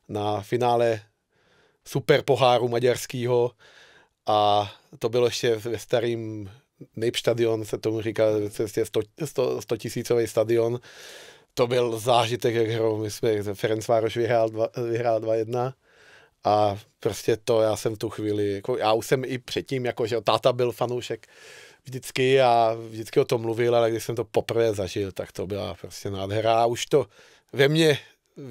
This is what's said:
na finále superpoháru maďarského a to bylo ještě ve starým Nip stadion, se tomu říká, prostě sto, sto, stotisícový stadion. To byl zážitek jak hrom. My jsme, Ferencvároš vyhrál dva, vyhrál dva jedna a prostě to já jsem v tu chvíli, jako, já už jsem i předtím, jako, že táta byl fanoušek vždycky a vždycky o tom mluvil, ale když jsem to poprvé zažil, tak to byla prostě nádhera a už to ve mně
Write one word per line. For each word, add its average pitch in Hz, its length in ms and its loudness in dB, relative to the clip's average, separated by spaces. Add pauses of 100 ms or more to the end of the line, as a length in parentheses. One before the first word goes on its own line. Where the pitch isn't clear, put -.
na 104 320 -4
finále 117 600 2 (840)
superpoháru 123 840 2
maďarského 120 840 0 (760)
a 104 440 2 (280)
to 117 100 -2
bylo 120 180 2
ještě 117 300 0
ve 107 220 -6
starým 110 720 -4 (460)
Nip 117 200 -2
stadion, 113 480 0
se 104 140 -6
tomu 110 240 -2
říká, 110 220 0 (320)
prostě 113 300 -2
sto, - 140 -2 (240)
sto, 127 380 -4
stotisícový 117 640 -2
stadion. 117 540 0 (760)
To 127 120 2
byl 120 320 0
zážitek 120 560 2
jak 113 140 2
hrom. 110 340 0
My 104 80 -4
jsme, 107 320 -2 (120)
Ferencvároš 110 600 0
vyhrál 117 320 2
dva, 110 200 -2 (220)
vyhrál 113 300 0
dva 110 140 -2
jedna 120 400 -2 (680)
a 104 340 2 (220)
prostě 113 440 -2
to 113 160 4
já 110 160 2
jsem 113 180 -4
v 104 40 -14
tu 113 100 -4
chvíli, 104 440 -2
jako, 101 240 -4
já 107 160 2
už 113 140 0
jsem 131 200 0
i 131 120 -6
předtím, 123 480 -6
jako, 120 200 -2
že 113 140 -2
táta 117 320 4
byl 123 200 0
fanoušek 120 540 -6 (580)
vždycky 131 560 2
a 117 360 4 (140)
vždycky 110 300 -2
o 135 40 6
tom 123 160 0
mluvil, 117 360 2
ale 113 140 4
když 113 140 -4
jsem 120 120 -6
to 117 80 -2
poprvé 113 500 0
zažil, 98 380 -4
tak - 200 -10
to 95 140 -8
byla 98 340 -6
prostě 101 300 -10
nádhera 107 520 0
a 117 40 4
už 120 200 -2
to 139 200 2 (460)
ve 139 160 4
mně 156 300 4 (520)